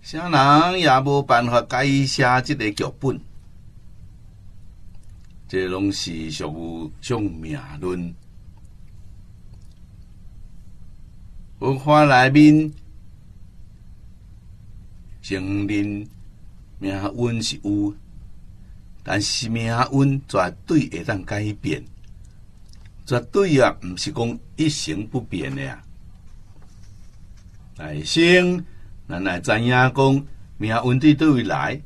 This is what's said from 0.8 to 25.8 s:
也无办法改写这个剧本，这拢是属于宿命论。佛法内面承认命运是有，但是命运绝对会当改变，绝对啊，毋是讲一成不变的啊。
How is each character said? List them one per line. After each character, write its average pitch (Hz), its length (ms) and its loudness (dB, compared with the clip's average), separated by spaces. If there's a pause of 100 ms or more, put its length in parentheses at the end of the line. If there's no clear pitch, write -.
也 135 200 6
无 143 200 2
办 120 240 4
法 120 160 4
改 123 240 -2 (200)
写 131 180 0 (180)
这 139 140 -2
个 107 160 -2
剧 101 120 -4 (160)
本， - 220 -2 (2250)
这 92 200 -4
拢 95 240 -2
是 80 400 -8
属 76 200 -8
于 82 400 -10 (100)
宿 117 180 -4
命 80 400 -6 (200)
论。 90 360 -6 (3500)
佛 131 180 0
法 151 260 6
内 131 280 6
面 151 420 8 (2500)
承 98 460 -4
认 101 400 -4 (720)
命 98 360 -6
运 117 280 -2
是 - 200 -6
有， 104 300 0 (1080)
但 101 180 -2
是 - 280 -4
命 113 160 -2 (260)
运 135 360 2
绝 87 280 -2 (100)
对 160 240 2
会 85 140 -8
当 98 200 -4
改 104 300 -4
变， - 300 -6 (1200)
绝 123 140 -2 (120)
对 180 280 4
啊， - 240 6
毋 90 140 -8
是 - 140 -6
讲 117 280 -4 (160)
一 156 140 0
成 101 380 -6
不 123 120 -6
变 76 360 -6
的 67 160 -10
啊。 - 120 -16 (1900)